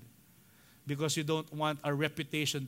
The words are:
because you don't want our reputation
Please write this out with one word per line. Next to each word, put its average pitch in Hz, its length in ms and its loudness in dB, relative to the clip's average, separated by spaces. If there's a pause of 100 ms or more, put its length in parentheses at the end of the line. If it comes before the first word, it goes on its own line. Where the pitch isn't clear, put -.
(880)
because 143 300 0
you 160 40 0
don't 156 300 0
want 151 320 0
our 147 100 2
reputation 147 720 0